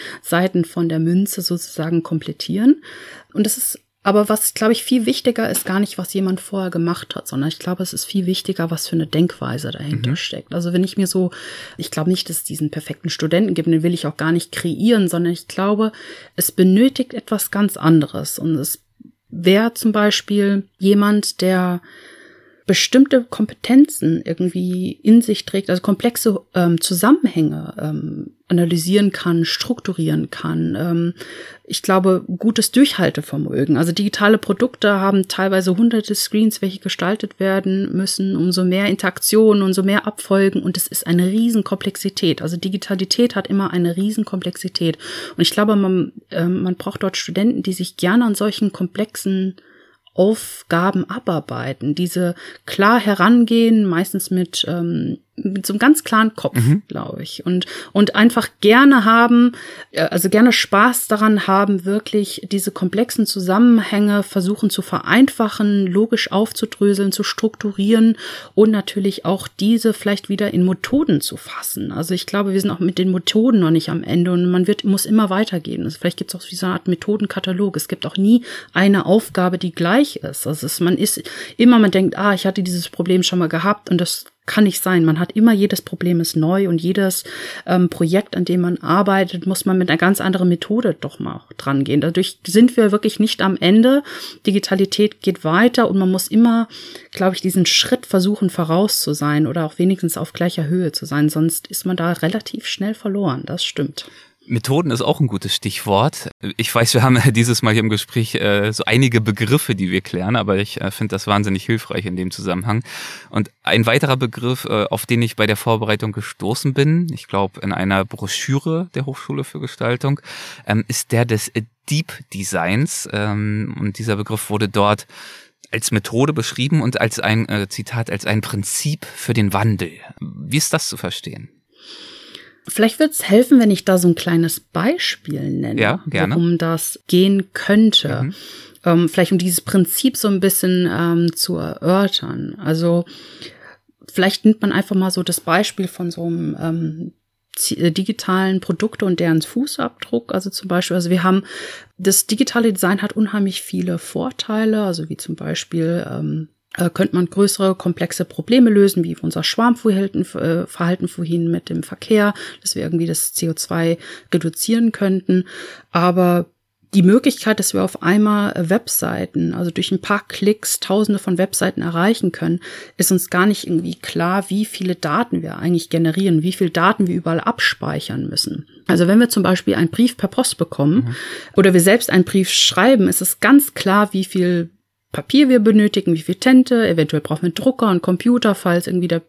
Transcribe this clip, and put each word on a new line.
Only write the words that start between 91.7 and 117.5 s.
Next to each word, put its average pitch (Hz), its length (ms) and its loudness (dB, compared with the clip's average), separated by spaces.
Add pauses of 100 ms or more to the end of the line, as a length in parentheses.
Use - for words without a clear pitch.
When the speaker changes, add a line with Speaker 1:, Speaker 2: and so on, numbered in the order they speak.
Speaker 1:
gehen. 143 180 2
Dadurch 170 440 -2
sind 233 320 6
wir 214 140 4
wirklich 214 280 0
nicht - 220 0
am 190 180 2
Ende. 240 440 6 (420)
Digitalität 196 760 0
geht 180 220 -2
weiter 214 460 2
und 190 80 0
man 185 140 2
muss 185 160 -2
immer, 226 400 4 (440)
glaub 185 220 0
ich, - 80 -8
diesen 185 240 2
Schritt - 400 0
versuchen, 196 460 0
voraus 175 500 0
zu - 120 -2
sein 147 340 0
oder 156 180 -2
auch - 140 -8
wenigstens 180 360 0
auf - 180 -8
gleicher 170 340 -2
Höhe 175 240 -2
zu - 160 -10
sein. 147 220 2
Sonst 160 360 -2
ist - 220 -10
man 185 100 -2
da 170 140 0
relativ 196 560 -4
schnell 208 260 -6
verloren. 190 540 -4
Das - 180 -6
stimmt. - 400 -6 (420)
Speaker 2:
Methoden 135 440 0
ist 117 100 -2
auch - 200 0
ein 139 40 4
gutes 98 300 -4
Stichwort. 104 760 0 (260)
Ich - 200 -4
weiß, 117 180 4
wir 120 80 4
haben 127 160 6
<laughs> 120 160 4
dieses 117 300 2
Mal 110 100 2
hier 113 60 2
im 110 100 0
Gespräch, 110 460 -2
äh, 104 360 0
so - 140 -6
einige 117 340 4
Begriffe, 110 540 0
die 95 160 -2
wir 92 120 0
klären, 92 340 -4
aber 101 220 0
ich, 101 220 -6
äh, 98 120 -4
finde 101 240 -6
das 98 100 -8
wahnsinnig 101 400 0
hilfreich 110 400 -4
in 92 100 -6
dem 92 140 -6
Zusammenhang. 101 540 -4 (480)
Und 107 180 -4 (140)
ein 110 240 2
weiterer 131 300 2
Begriff, 123 480 -4
äh, 107 180 0
auf - 240 -4
den 117 160 2
ich 117 120 -4
bei 107 120 0
der 107 80 0
Vorbereitung 107 560 -2
gestoßen 107 640 -4
bin, 160 360 2
ich - 140 -12
glaub, 98 380 -4